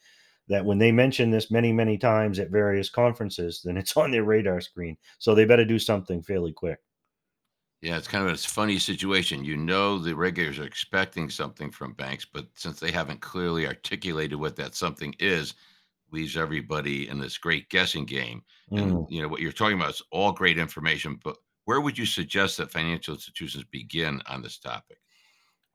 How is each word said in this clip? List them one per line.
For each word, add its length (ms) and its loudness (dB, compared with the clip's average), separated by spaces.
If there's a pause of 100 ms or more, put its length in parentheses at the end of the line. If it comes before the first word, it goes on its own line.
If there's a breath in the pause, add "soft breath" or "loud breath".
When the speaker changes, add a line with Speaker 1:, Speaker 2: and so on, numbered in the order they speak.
(500 soft breath)
Speaker 1:
that 160 0
when 120 4
they 140 8
mention 400 4
this 180 2
many, 220 4
many 260 2
times 400 2
at 120 -2
various 400 2
conferences, 760 0
then 140 -2
it's 180 -4
on 160 4
their 140 2
radar 340 4
screen. 380 -10 (220 soft breath)
So 140 6
they 120 10
better 180 10
do 160 2
something 420 0
fairly 300 -2
quick. 280 -6 (1040)
Speaker 2:
Yeah, 140 -2
it's 140 -6
kind 180 2
of 60 2
a 40 -2
funny 400 0
situation. 680 -2
You 100 -4
know 420 2
the 200 -2
regulators 420 -2
are 60 -8
expecting 640 -2
something 420 -8
from 220 -12
banks, 320 -8
but 300 -12
since 220 -10
they 140 -4
haven't 300 -4
clearly 460 -2
articulated 680 -6
what 200 -6
that 180 -10
something 420 -6
is, 360 0 (580 soft breath)
leaves 240 -6
everybody 720 -4
in 120 -8
this 180 -8
great 320 -4
guessing 340 0
game. 400 -8 (280 soft breath)
And, 200 2
Speaker 1:
Mm. 180 0
Speaker 2:
you 120 -6
know, 80 -4
what 100 -6
you're 140 -6
talking 240 0
about 140 -2
is 200 -10
all 220 2
great 240 4
information, 640 -2
but 140 -8 (280)
where 160 2
would 180 -4
you 80 -2
suggest 500 -2
that 140 -6
financial 420 -4
institutions 520 -12
begin 600 -4
on 160 -10
this 160 -14
topic? 400 -12 (760)